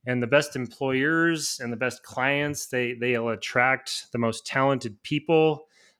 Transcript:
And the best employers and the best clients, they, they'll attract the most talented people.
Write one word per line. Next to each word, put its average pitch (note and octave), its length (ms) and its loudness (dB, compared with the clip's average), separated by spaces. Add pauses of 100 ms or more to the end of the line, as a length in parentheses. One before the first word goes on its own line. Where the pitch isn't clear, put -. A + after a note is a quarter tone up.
And B2 140 0
the A#2 60 -2
best D3 260 2
employers C#3+ 1040 0
and A#2+ 120 -4
the A2+ 40 -4
best A#2+ 280 -4
clients, C#3+ 640 -2
they, B2 280 -2
they'll A#2 360 0
attract - 840 -2
the A#2 60 -4
most A2+ 280 -2
talented C3+ 560 0
people. D#3 640 2 (320)